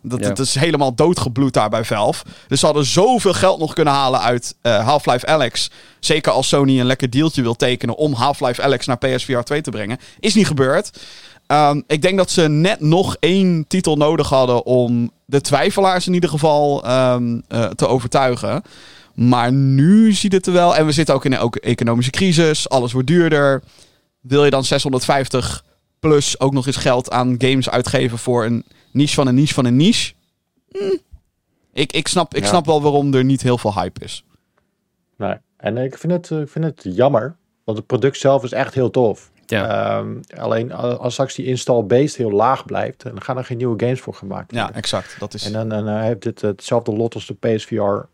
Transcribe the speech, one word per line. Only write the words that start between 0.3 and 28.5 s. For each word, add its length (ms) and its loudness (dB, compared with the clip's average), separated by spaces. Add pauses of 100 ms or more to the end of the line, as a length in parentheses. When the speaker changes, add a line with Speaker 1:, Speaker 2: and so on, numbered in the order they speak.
Speaker 1:
is 160 -2
helemaal 400 0
doodgebloed 580 0
daar 160 0
bij 160 -2
Valve. 380 -2 (240)
Dus 120 -2
ze 60 2
hadden 200 2
zoveel 480 2
geld 260 2
nog 140 -4
kunnen 200 2
halen 280 2
uit, 400 -2
eh, 260 2
Half-Life 380 0
Alyx. 460 0 (280)
Zeker 320 0
als 160 0
Sony 320 4
een 60 0
lekker 240 0
deeltje 320 0
wil 140 0
tekenen 400 -2
om 180 -2
Half-Life 500 -2
Alyx 220 0
naar 120 -2
P 80 -4 (100)
S 100 -6
V 40 -12
R 140 -2
twee 180 -4
te 100 -10
brengen. 260 -8 (220)
Is 140 -2
niet 140 4
gebeurd. 520 0 (480)
Ehm, 400 2
ik 140 0
denk 160 2
dat 140 0
ze 160 2
net 320 2
nog 400 2
één 480 2
titel 280 0
nodig 340 2
hadden 360 2
om 460 2 (140)
de 160 0
twijfelaars 680 0
in 60 0
ieder 160 0
geval, 560 0
ehm, 600 0
eh, 180 -2
te 220 -2
overtuigen. 720 0 (520)
Maar 380 2
nu 600 4
ziet 200 0
het 140 0
er 60 0
wel, 220 4
en 100 4
we 60 0
zitten 240 2
ook 100 -4
in 80 2
een 60 0
ook 160 -2
economische 560 0
crisis, 580 0
alles 220 0
wordt 160 -2
duurder. 560 2 (580)
Wil 240 2
je 60 6
dan 140 2
zeshonderdvijftig 1000 -2 (360)
plus 400 2
ook 140 2
nog 140 -2
eens 80 -2
geld 360 0
aan 260 0
games 320 2
uitgeven 480 0
voor 280 0
een 200 -2 (260)